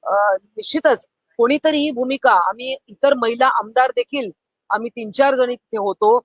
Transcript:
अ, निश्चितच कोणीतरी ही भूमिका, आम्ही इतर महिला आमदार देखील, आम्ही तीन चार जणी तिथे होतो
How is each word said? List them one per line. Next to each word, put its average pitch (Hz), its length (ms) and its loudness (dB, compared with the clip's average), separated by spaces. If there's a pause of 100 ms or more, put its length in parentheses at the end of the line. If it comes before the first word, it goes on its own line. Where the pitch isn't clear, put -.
अ, 151 100 -6 (300)
निश्चितच - 640 -2 (300)
कोणीतरी 294 400 2
ही 294 140 -2
भूमिका, 254 420 -2
आम्ही 220 440 -2 (100)
इतर 277 280 0
महिला 233 320 0
आमदार 240 440 0
देखील, 247 400 -4 (400)
आम्ही 220 200 -4
तीन 220 200 -10
चार 269 240 2
जणी 247 200 0
तिथे - 240 -10
होतो 214 460 2